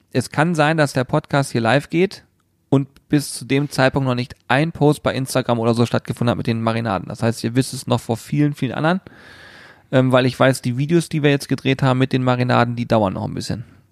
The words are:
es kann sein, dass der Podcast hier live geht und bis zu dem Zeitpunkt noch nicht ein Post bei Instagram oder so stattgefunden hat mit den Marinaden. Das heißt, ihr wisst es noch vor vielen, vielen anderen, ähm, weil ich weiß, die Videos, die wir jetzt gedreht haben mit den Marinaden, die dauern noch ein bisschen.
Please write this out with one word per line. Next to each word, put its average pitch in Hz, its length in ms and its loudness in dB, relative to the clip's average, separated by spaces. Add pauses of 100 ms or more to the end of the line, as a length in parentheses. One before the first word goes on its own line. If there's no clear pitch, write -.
(120)
es - 200 -2
kann 165 240 0
sein, 151 200 2
dass 151 160 2
der 131 140 -2
Podcast 147 460 -2
hier 120 100 -2
live 120 280 0
geht 180 360 -2 (440)
und 139 180 2 (200)
bis 147 280 0
zu 131 100 -12
dem 139 240 0
Zeitpunkt 135 400 0
noch 123 60 0
nicht 123 200 -6 (140)
ein 151 240 2
Post 147 300 2
bei 107 100 0
Instagram 120 460 -2
oder 113 160 2
so 117 100 4
stattgefunden 120 460 -2
hat 92 60 -2
mit 98 100 -6
den 113 160 -2
Marinaden. 113 440 -2
Das 104 160 -10
heißt, 117 220 -2
ihr 117 100 -4
wisst 135 180 0
es 127 140 -10
noch 123 140 0
vor 113 160 -4
vielen, 147 380 0
vielen 123 180 -4
anderen, 170 260 0 (920)
ähm, 131 200 4
weil 127 140 4
ich 127 120 -2
weiß, 131 240 2
die 120 160 -2
Videos, 151 300 0
die 151 160 -2
wir 147 60 4
jetzt 143 180 0
gedreht 131 360 -2
haben 127 160 2
mit 131 120 0
den 131 120 0
Marinaden, 123 520 2
die 117 120 -6
dauern 104 260 2
noch 104 120 -6
ein 92 100 -6
bisschen. 95 280 -6 (280)